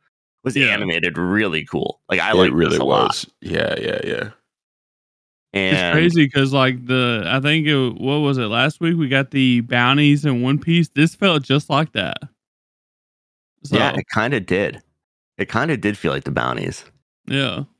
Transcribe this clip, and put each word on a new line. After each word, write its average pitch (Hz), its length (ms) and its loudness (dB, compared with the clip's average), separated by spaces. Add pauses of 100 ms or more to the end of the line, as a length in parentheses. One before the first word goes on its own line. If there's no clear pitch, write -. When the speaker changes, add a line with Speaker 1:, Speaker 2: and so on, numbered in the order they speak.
(440)
Speaker 1:
was 131 120 -4
Speaker 2:
Yeah. 139 120 2
Speaker 1:
animated 90 500 -2
really 90 460 0
cool. - 440 -6
Like, 92 120 0
I 92 100 0
Speaker 3:
It 110 40 2
Speaker 1:
like 92 180 4
Speaker 3:
really 80 200 2
Speaker 1:
this 80 80 2
a 71 40 0
lot. 67 240 2
Speaker 3:
was. - 180 -6 (140)
Yeah, 80 380 -4
yeah, - 260 -6
yeah. - 260 -6 (1200)
Speaker 1:
And 95 240 0
Speaker 2:
It's 90 160 0
crazy 165 360 4
'cause, 135 240 0
like, 131 340 0
the, 120 400 0
I 127 140 0
think 147 260 0
it, 131 340 0
what 135 180 -2
was 143 200 0
it, 117 80 -2
last 120 340 -2
week? 170 160 0
We 156 120 0
got 135 240 0
the 127 300 4
bounties 139 600 4
in 123 180 0
One 131 160 0
Piece. 165 320 2
This 156 240 2
felt 170 280 2
just 139 260 0
like 151 240 0
that. 90 260 -6 (1500)
Speaker 1:
Yeah, 120 220 2
Speaker 2:
So - 60 -4
Speaker 1:
it 98 160 -8
kinda 117 260 0
did. 92 400 -2 (580)
It 101 120 -4
kinda 139 260 0
did 104 220 -2
feel 76 140 0
like 69 120 -4
the - 60 -6
bounties. 60 540 -4 (420)
Speaker 2:
Yeah. 135 380 -4 (160)